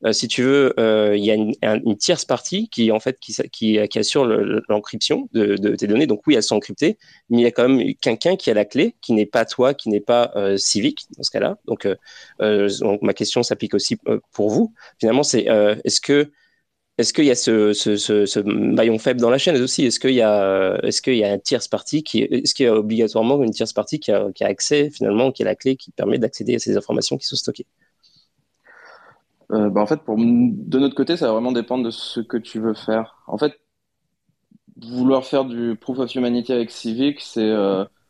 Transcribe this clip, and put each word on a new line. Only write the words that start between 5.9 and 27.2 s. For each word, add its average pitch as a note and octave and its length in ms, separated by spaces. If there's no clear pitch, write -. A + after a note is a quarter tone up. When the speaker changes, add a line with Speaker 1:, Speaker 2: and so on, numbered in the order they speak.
Speaker 1:
Donc G#2 200
oui, D3+ 80
elles A2 80
sont - 140
encryptées, C#3+ 420
mais A#2 80
il A#2+ 40
y A#2+ 40
a A#2 40
quand B2 180
même C3 320
quelqu'un D3 360
qui - 140
a A2+ 40
la G#2 120
clé, F3+ 340
qui - 140
n'est G#2+ 120
pas A2+ 200
toi, C3 280
qui - 140
n'est G#2 120
pas, A#2+ 360
euh, G2 220
Civic - 400
dans - 60
ce - 80
cas-là. C3+ 360
Donc, A2+ 200
euh, F#2+ 100
euh, G#2 280
donc G#2 220
ma G2+ 120
question A2+ 280
s'applique - 320
aussi, G#2 220
euh, A2 140
pour G#2 180
vous. G#3+ 220
Finalement, A2+ 220
c'est, A2+ 260
euh, G#2+ 260
est-ce - 180
que, D3 280
est-ce A2+ 160
qu'il D#3 100
y C#3 60
a B2 40
ce, A2 380
ce, G#2 240
ce, G#2 300
ce G#2 140
maillon A2 580
faible B2 220
dans A#2 100
la C3 80
chaîne E3 240
aussi ? C3 240
Est-ce A#2 140
qu'il C3 140
y A#2+ 80
a, G#2 200
euh, F#2+ 400
est-ce A2 180
qu'il C3 160
y G#2+ 80
a G2+ 80
une G2 80
tierce - 280
partie D3 340
qui, - 180
est-ce - 340
qu'il C3+ 120
y - 20
a A2+ 60
obligatoirement A2+ 680
une A2+ 80
tierce A2+ 220
partie G#2+ 260
qui - 140
a, G2+ 220
qui - 100
a - 20
accès D3 440
finalement, A#2 420
qui - 100
a G#2+ 40
la G2 80
clé C3 220
qui - 140
permet - 280
d'accéder A2+ 360
à A#2 40
ces - 180
informations A2+ 400
qui C3+ 100